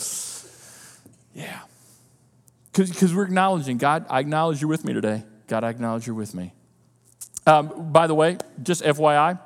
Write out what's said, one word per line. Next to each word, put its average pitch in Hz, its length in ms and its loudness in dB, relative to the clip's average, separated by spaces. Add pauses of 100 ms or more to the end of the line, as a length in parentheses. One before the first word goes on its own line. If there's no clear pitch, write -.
(1300)
Yeah. - 260 -14 (1120)
'Cause, 190 180 2
'cause 170 220 2
we're 202 100 0
acknowledging, 185 540 0
"God, 147 320 0
I 131 100 0
acknowledge 151 400 -2
you're 151 80 -2
with 156 160 -2
me 202 80 -4
today. 110 320 -2 (220)
God, 113 180 -2
I 117 60 -2
acknowledge 117 360 -6
you're 117 80 -6
with 104 200 -8
me." 90 180 -10 (920)
Um, 151 440 4
by 165 160 6
the 160 80 0
way, 160 220 4 (260)
just 175 220 -2
F 147 140 2
Y 151 180 4
I, 156 140 4
a 180 160 -4